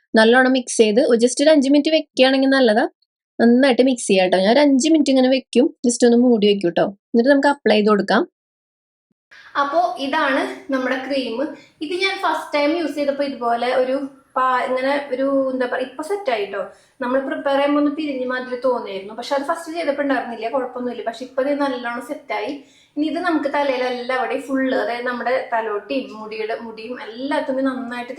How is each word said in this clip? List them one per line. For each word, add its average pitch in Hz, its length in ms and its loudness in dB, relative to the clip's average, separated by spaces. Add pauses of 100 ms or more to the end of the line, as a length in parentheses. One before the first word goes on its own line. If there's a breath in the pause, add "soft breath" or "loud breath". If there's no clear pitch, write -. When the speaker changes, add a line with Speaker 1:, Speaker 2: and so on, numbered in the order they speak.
(160)
Speaker 1:
നല്ലോണം 240 360 6
മിക്സ് 262 260 -2
ചെയ്ത് 220 240 4
just 247 420 2
ഒരു 294 60 6
അഞ്ച് 285 200 4
മിനിറ്റ് 294 200 4
വെക്കുകയാണെങ്കിൽ 269 580 2
നല്ലതാ. 262 400 4 (540)
നന്നായിട്ട് 247 400 6
മിക്സ് 254 260 0
ചെയ്യാം 185 160 4
കേട്ടോ. 185 140 2
ഞാൻ 190 160 4
ഒരു 269 60 4
അഞ്ച് 285 300 4
മിനിറ്റ് 311 200 4
ഇങ്ങനെ 262 200 4
വെക്കും, 262 460 2 (120)
just 240 180 2
ഒന്ന് 240 120 6
മൂടി 240 300 4
വെക്കും 202 200 2
കേട്ടോ. 170 180 0
എന്നിട്ട് 233 440 0
നമുക്ക് 277 180 4
അപ്ലൈ 277 280 2
ചെയ്ത് 208 140 2
കൊടുക്കാം. 208 420 2 (1300 loud breath)
Speaker 2:
അപ്പോ 330 380 0
ഇതാണ് 277 760 -2
നമ്മുടെ 262 240 -2 (100)
ക്രീം. 262 480 -4 (260 loud breath)
ഇത് 311 200 -6
ഞാൻ 392 100 0
ഫസ്റ്റ് 381 440 -4
ടൈം 294 260 0
യൂസ് 285 140 -6
ചെയ്തപ്പോ 277 280 -2
ഇതുപോലെ 240 520 -2
ഒരു 262 320 -2 (280)
പാ-, 254 340 0
ഇങ്ങനെ 269 420 -2
ഒരു 269 420 0
എന്താ 247 120 -2
പറയാ, - 160 -4
ഇപ്പൊ 262 220 -10
സെറ്റ് 392 280 -4
ആയിട്ടോ. 202 360 -4 (340 soft breath)
നമ്മൾ 254 180 -2
പ്രിപ്പയർ 277 360 -2
ചെയ്യുമ്പോ 285 260 2
ഒന്ന് 285 140 0
പിരിഞ്ഞ 277 300 -6
മാതിരി 247 380 -6
തോന്നിയിരുന്നു. 214 500 -4
പക്ഷെ 240 220 -6
അത് 269 60 0
ഫസ്റ്റ് 330 340 -6
ചെയ്തപ്പോ 294 280 -2
ഉണ്ടായിരുന്നില്ല, 233 460 -4
കുഴപ്പമൊന്നുമില്ല. 247 540 -6
പക്ഷെ 233 220 -8
ഇപ്പൊ - 160 -4
ഇത് 285 180 -2
നല്ലോണം 247 480 -4
സെറ്റ് - 260 -10
ആയി. 214 300 -8 (340 soft breath)
ഇനി 294 100 0
ഇത് 302 120 -4
നമുക്ക് 311 340 -2
തലയിൽ 277 300 0
എല്ലാവിടെയും 247 580 -4
ഫുൾ, 262 340 -2
അതായത് 233 300 -4
നമ്മുടെ 247 480 -4
തലോട്ടിയും 220 680 -4
മുടിയുടെ, 220 420 -8
മുടിയും 226 400 -12
എല്ലാത്തും 269 640 -4
നന്നായിട്ട് 240 540 -6